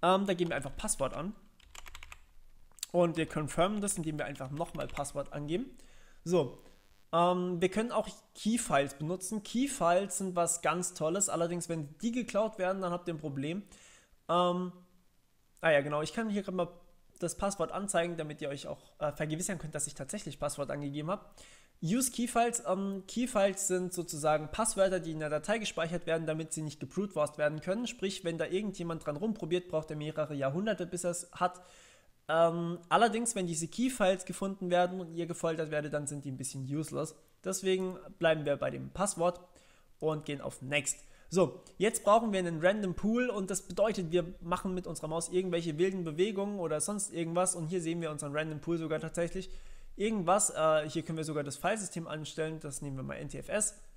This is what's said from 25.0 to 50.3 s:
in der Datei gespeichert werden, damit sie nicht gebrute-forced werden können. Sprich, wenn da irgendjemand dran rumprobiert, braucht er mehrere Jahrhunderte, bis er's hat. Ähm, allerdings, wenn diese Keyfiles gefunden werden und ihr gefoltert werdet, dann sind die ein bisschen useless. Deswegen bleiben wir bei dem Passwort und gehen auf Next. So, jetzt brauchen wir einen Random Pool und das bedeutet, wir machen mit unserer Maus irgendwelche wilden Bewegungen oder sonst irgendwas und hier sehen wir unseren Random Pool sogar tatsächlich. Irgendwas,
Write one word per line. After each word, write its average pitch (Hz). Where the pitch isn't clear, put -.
in 156
der 151
Datei 151
gespeichert 170
werden, 165
damit 156
sie 160
nicht 151
gebrute-forced 156
werden 151
können. 180
Sprich, -
wenn 170
da 156
irgendjemand 175
dran 147
rumprobiert, 180
braucht 156
er 151
mehrere 151
Jahrhunderte, 147
bis -
er's 175
hat. -
Ähm, 170
allerdings, 220
wenn 185
diese 165
Keyfiles 196
gefunden 190
werden 180
und 165
ihr 170
gefoltert 165
werdet, 151
dann 147
sind 143
die 139
ein 131
bisschen 135
useless. 143
Deswegen 185
bleiben 160
wir 143
bei 135
dem 135
Passwort 175
und 151
gehen 143
auf -
Next. 143
So, 170
jetzt 226
brauchen 220
wir 190
einen 170
Random 190
Pool 233
und 196
das 196
bedeutet, 196
wir 175
machen 180
mit 180
unserer 160
Maus 160
irgendwelche 170
wilden 190
Bewegungen 196
oder 156
sonst 202
irgendwas 170
und 165
hier 185
sehen 165
wir 160
unseren 143
Random 156
Pool 170
sogar 160
tatsächlich. 170
Irgendwas, 202